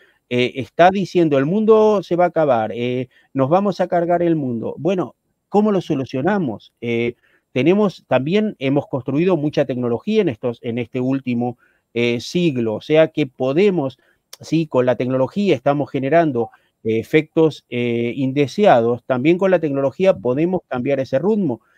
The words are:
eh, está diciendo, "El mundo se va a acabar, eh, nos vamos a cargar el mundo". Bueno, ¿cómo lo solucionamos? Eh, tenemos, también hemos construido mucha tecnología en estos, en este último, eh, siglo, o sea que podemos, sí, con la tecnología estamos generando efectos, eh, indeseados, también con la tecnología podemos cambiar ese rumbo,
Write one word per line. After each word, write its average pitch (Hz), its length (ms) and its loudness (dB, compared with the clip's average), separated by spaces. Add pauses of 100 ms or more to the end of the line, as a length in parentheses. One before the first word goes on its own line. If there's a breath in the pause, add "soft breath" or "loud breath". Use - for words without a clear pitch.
(300 soft breath)
eh, 123 260 0
está - 360 4
diciendo, 175 460 0
"El 175 80 2
mundo 214 580 4
se 175 140 -4
va 175 80 4
a - 20 2
acabar, 120 460 0
eh, 123 340 -4 (260 soft breath)
nos 135 160 0
vamos 196 300 0
a 180 80 0
cargar 170 340 0
el 170 140 2
mundo". 120 420 -4
Bueno, 160 380 -4 (320)
¿cómo 208 240 2
lo 196 80 0
solucionamos? 139 1000 -4
Eh, 117 340 -2 (380)
tenemos, 180 540 0
también 170 520 0
hemos 135 280 0
construido 156 500 0
mucha 147 260 0
tecnología 123 600 -2
en 170 40 0
estos, 120 340 -6
en 117 160 -6
este 123 220 -6
último, 127 580 -2 (360)
eh, 120 260 0
siglo, 123 560 -2
o 95 60 -8
sea 156 280 4
que 147 180 -4
podemos, 147 720 0 (440)
sí, 160 260 -2
con 127 180 2
la 123 120 0
tecnología 131 580 0
estamos 143 340 -2
generando 135 600 0 (340 soft breath)
efectos, 151 840 0
eh, 120 460 -2
indeseados, 131 920 2
también 135 320 0
con 190 140 0
la 175 80 2
tecnología 147 540 0
podemos 147 540 -2
cambiar 131 320 -4
ese 135 200 -2
rumbo, 175 420 -2 (160)